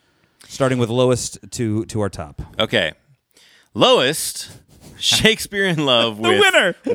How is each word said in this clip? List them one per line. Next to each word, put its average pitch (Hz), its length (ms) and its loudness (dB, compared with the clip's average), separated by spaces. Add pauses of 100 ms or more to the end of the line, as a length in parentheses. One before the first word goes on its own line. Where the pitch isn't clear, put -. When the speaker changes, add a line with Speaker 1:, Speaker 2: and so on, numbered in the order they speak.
(480)
Speaker 1:
starting 131 320 -2
with 117 100 0
lowest 127 500 0 (120)
to, 110 340 -4
to - 160 -8
our 98 80 -2
top. 76 320 -14 (180)
Speaker 2:
Okay. 104 320 0 (840)
Lowest, 160 800 0 (220)
<laughs> - 240 -20
Shakespeare - 680 0
in 156 200 0
Love 117 320 2
Speaker 1:
The 349 120 0
Speaker 2:
with - 100 4
Speaker 1:
winner. 339 360 4 (200)